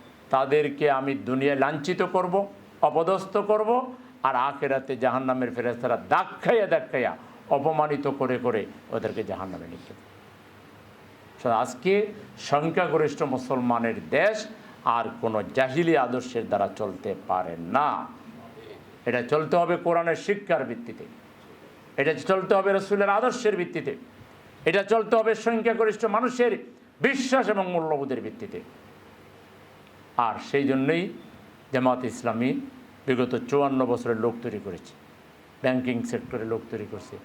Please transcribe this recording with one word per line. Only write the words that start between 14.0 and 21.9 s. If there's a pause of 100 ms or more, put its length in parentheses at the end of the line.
দেশ (360)
আর (160)
কোনো (120)
জাহিলি
আদর্শের
দ্বারা
চলতে (140)
পারে
না। (1000)
এটা
চলতে
হবে
কোরআনের
শিক্ষার
ভিত্তিতে, (920)